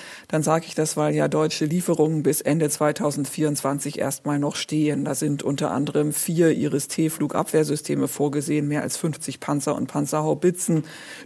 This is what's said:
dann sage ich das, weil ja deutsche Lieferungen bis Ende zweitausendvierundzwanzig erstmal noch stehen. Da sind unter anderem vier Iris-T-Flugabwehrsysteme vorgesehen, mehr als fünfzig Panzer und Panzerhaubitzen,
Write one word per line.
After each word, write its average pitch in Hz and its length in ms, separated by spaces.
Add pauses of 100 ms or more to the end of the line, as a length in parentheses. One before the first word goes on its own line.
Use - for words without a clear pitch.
(280)
dann 156 140
sage 156 260
ich - 60
das, 156 240
weil 151 160
ja 151 120
deutsche 156 380
Lieferungen 160 580
bis 151 200
Ende 151 260
zweitausendvierundzwanzig 147 1300
erstmal 143 400
noch 143 160
stehen. 147 500
Da 143 100
sind 147 280
unter 143 300
anderem 151 400
vier 165 400
Iris-T-Flugabwehrsysteme 147 1500
vorgesehen, 147 640
mehr 147 140
als - 160
fünfzig - 420
Panzer 147 340
und 127 140
Panzerhaubitzen, 156 960 (420)